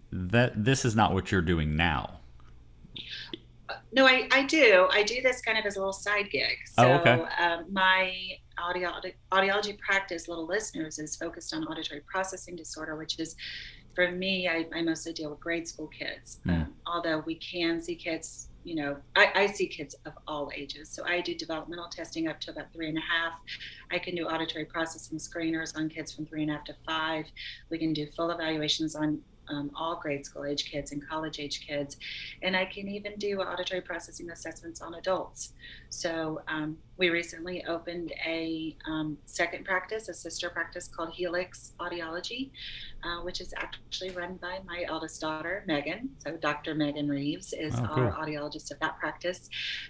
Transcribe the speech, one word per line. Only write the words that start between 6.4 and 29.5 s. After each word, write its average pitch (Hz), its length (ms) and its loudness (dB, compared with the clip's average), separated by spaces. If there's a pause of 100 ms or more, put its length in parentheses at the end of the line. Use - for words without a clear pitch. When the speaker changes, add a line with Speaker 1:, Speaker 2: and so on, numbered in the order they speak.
Speaker 1:
Oh, 123 180 12
okay. 123 200 8
Speaker 2:
So, - 120 2 (160)
um, 170 280 2
my 185 640 4 (220)
audio-, 175 320 0 (400)
audiology 202 480 4
practice, 196 480 0
little 170 180 -4
listeners, 165 540 -2
is 156 160 -4
focused 165 380 -6
on 160 100 -2
auditory 156 380 -6
processing 185 560 -2
disorder, 156 400 -6
which 156 220 -6
is, 165 160 -2 (600)
for 180 160 6
me, 185 360 2
I, 165 280 2
I 170 80 0
mostly 165 280 0
deal 156 200 -6
with 147 80 -10
grade 170 280 -2
school 156 200 -8
kids. - 580 -10
Speaker 1:
Mm. 87 80 6
Speaker 2:
Um, 80 200 2 (120)
although 165 400 0
we 165 80 -2
can 165 480 0
see 170 140 -4
kids, - 540 -6 (140)
you 170 120 -6
know, 143 220 0 (180)
I, 196 180 10
I 196 140 6
see 196 180 0
kids - 300 -6 (100)
of 151 80 -12 (140)
all 147 260 -4
ages. 147 360 -10
So - 160 -6
I 175 160 2
do 175 120 -2
developmental 165 560 -6
testing 160 380 -4
up 156 140 -4
to 160 100 -10
about 147 220 -10
three 160 160 -4
and 156 80 -2
a 160 40 -2
half. 165 380 -2 (500)
I 175 80 0
can 180 160 -4
do 165 140 0
auditory 160 380 -2
processing 160 520 -4
screeners 160 580 -2
on 156 140 0
kids 156 220 -8
from 156 140 -8
three 156 180 -4
and 151 80 0
a 147 40 0
half 147 100 -8
to 151 100 -10 (100)
five. 160 400 0 (460)
We 160 80 -2
can 160 140 2
do 147 120 -2 (100)
full 170 140 0
evaluations 160 640 0
on, 302 240 2 (300)
um, 143 280 -4